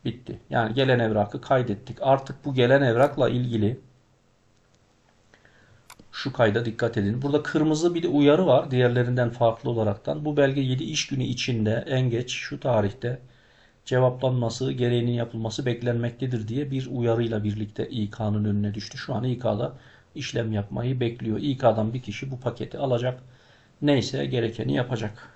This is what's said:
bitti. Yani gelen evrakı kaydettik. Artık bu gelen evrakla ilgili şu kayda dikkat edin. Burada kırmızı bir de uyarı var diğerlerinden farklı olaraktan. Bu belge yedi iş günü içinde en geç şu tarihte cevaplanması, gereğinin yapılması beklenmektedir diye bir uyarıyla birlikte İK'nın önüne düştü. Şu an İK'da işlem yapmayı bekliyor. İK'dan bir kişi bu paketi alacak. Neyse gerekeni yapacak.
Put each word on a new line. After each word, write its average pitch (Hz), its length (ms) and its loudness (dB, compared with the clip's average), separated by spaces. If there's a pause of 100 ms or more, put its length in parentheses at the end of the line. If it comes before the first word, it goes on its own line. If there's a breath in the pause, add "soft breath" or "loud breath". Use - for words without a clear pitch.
bitti. - 340 -8 (100)
Yani 117 240 0
gelen 131 260 4
evrakı 107 420 0
kaydettik. 113 600 -2
Artık 139 440 0
bu 139 80 -4
gelen 131 280 6
evrakla 131 480 4
ilgili 120 500 0 (2250 soft breath)
şu - 220 -8
kayda 117 320 2
dikkat 113 320 -2
edin. 107 240 0
Burada 147 220 0
kırmızı 156 520 2
bir 170 80 -2
de - 40 -2
uyarı 147 400 6
var 135 240 4
diğerlerinden 123 580 2
farklı 117 400 0
olaraktan. 117 560 -2
Bu 147 120 0
belge 139 240 4
yedi 131 220 0
iş - 240 -4
günü 131 160 -2
içinde 117 640 -2
en 127 220 0
geç 120 220 -2
şu - 280 -8
tarihte 120 600 0 (680 soft breath)
cevaplanması, 127 840 0
gereğinin 120 400 0
yapılması 117 540 -4
beklenmektedir 120 840 -2
diye 135 240 -4
bir 131 200 -4
uyarıyla 117 520 0
birlikte 107 460 -4
İK'nın 107 560 -2
önüne 104 280 0
düştü. - 240 -10
Şu - 160 -8
an 113 100 -4
İK'da 117 500 -2 (420 loud breath)
işlem 123 360 -4
yapmayı 120 480 -4
bekliyor. 117 400 -2
İK'dan 117 540 2
bir 127 80 -6
kişi 135 300 -10
bu 123 80 -8
paketi - 380 -6
alacak. 127 420 -2 (640 soft breath)
Neyse 143 440 0
gerekeni 123 480 -2
yapacak. 117 640 -4